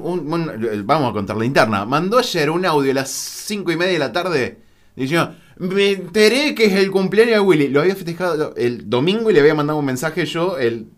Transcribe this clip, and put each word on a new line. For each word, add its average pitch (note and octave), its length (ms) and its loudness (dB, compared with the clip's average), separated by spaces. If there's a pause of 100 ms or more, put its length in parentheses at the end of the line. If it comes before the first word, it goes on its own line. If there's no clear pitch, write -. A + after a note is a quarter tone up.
un, D#3+ 260 -4
un, A2 560 -4
vamos C#3 220 2
a G#2+ 60 -4
contar G2+ 240 -2
la A2+ 80 0
interna. A2+ 400 2
Mandó F3 320 0
ayer E3 320 0
un F3+ 160 -2
audio D3 240 2
a C3 40 2
las C3 140 -2
cinco - 640 -8
y D#3 60 -2
media F3+ 160 0
de E3 60 0
la C3+ 120 -2
tarde E3+ 460 -2 (360)
diciendo, C#3 400 -2 (220)
"Me G3 360 0
enteré G#3+ 640 2
que A3 120 4
es F#3+ 80 4
el G3 160 2
cumpleaños G3 460 2
de G#3 40 4
Willy". D#3 280 4
Lo C#3 120 2
había F#3+ 160 2
festejado E3 600 -4
el A2+ 340 -2
domingo G3 400 0
y - 20 4
le D3+ 80 6
había D#3 140 6
mandado D3+ 240 -2
un C#3+ 80 -2
mensaje D#3 400 -4
yo E3 320 -4
el A#2 400 -2